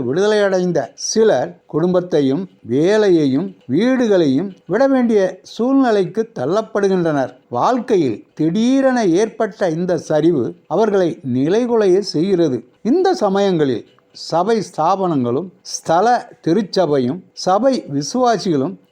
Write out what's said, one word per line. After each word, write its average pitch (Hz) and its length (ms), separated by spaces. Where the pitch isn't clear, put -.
விடுதலையடைந்த 185 880
சிலர் 175 720
குடும்பத்தையும், 175 840
வேலையையும், 165 920
வீடுகளையும் 190 840
விட 226 200
வேண்டிய 226 560
சூழ்நிலைக்கு 220 920
தள்ளப்படுகின்றனர். 175 1000
வாழ்க்கையில் 165 760
திடீரென 240 720
ஏற்பட்ட 196 640
இந்த 175 280
சரிவு 156 560
அவர்களை 190 540
நிலைகுலைய 202 640
செய்கிறது. 170 640
இந்த 349 320
சமயங்களில் 185 720
சபை 190 500
ஸ்தாபனங்களும், 165 840
ஸ்தல 214 680
திருச்சபையும், 160 720
சபை 226 600
விசுவாசிகளும் 180 840